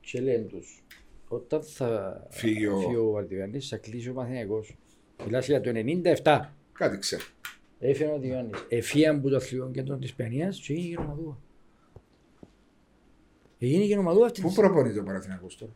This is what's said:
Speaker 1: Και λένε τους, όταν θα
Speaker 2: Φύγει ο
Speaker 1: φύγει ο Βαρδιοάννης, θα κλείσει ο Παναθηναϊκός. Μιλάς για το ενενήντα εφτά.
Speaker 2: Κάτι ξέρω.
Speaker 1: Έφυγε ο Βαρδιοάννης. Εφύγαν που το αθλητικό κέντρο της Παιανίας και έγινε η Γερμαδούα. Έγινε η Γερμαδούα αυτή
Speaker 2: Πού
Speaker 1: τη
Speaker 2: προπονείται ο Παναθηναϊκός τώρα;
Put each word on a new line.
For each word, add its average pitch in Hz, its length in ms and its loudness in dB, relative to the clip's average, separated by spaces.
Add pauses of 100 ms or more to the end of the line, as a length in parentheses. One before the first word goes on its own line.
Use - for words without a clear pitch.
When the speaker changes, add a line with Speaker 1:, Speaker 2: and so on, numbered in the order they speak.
Speaker 1:
Και - 200 -8
λένε 123 240 2
τους, - 400 -16 (440)
όταν 147 340 -2
θα 110 580 -4 (100)
Speaker 2:
Φύγει 110 360 0
ο 101 120 2
Speaker 1:
φύγει 95 180 0
ο 113 140 4
Βαρδιοάννης, 104 580 -4
θα 113 80 -8
κλείσει 117 320 -10
ο 127 40 -8
Παναθηναϊκός. 117 640 -6 (480)
Μιλάς 120 220 0
για 139 140 4
το - 80 -2
ενενήντα 139 420 0
εφτά. - 420 4 (200)
Speaker 2:
Κάτι 110 260 0
ξέρω. 90 240 -6 (580)
Speaker 1:
Έφυγε 139 280 2
ο - 20 -2
Βαρδιοάννης. 127 580 -6
Εφύγαν 147 520 4
που 139 100 2
το 135 60 4
αθλητικό 127 340 -4
κέντρο 135 260 -4
της 127 180 -8
Παιανίας 139 460 -4
και - 120 -6
έγινε 175 140 -4
η 170 40 -6
Γερμαδούα. 151 460 -6 (2250)
Έγινε 143 240 2
η 214 40 4
Γερμαδούα 202 400 6
αυτή 233 140 -4
Speaker 2:
Πού 170 80 0
Speaker 1:
τη 185 60 0
Speaker 2:
προπονείται 151 460 6
ο - 20 -6
Παναθηναϊκός 92 560 -8
τώρα; 110 180 -16